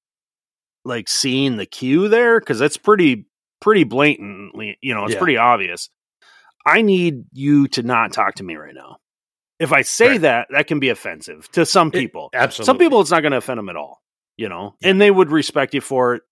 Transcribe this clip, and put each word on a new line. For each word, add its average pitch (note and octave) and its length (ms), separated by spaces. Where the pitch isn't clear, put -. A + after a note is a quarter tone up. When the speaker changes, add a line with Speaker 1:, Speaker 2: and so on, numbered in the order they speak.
Speaker 1:
like, A#2+ 240
seeing C3+ 480
the G2 80
cue D3 420
there, A#3 340
'cause A#2 180
that's D3 180
pretty, D#3+ 480
pretty G#3 240
blatantly, G#2+ 1000
you C3 120
know, G#2 120
it's A2 80
Speaker 2:
Yeah. G#2 60
Speaker 1:
pretty D#3 180
obvious. G#2 520
I E3+ 160
need F3 520
you C#3 360
to B2 140
not A#2 300
talk G2 220
to G2 80
me E2 120
right D2+ 180
now. - 240
If D#3 140
I C#3 100
say A#3+ 300
Speaker 2:
Right. G3+ 80
Speaker 1:
that, A#2+ 300
that C#3+ 160
can D3+ 120
be C3 100
offensive E2 600
to E3 140
some E3 240
Speaker 2:
It - 40
Speaker 1:
people. C#3 400
Speaker 2:
absolutely. B2 320
Speaker 1:
Some C4 140
people, C#4+ 220
it's D#3 100
not E3 100
gonna D3 160
offend A#2+ 220
'em G2 100
at E2+ 60
all, D2 260
you G#2+ 120
know, F#2 320
Speaker 2:
Yeah. F3+ 80
Speaker 1:
and F#3+ 120
they G#3 100
would F#3 200
respect C#3+ 440
you C3 60
for B2+ 340
it - 160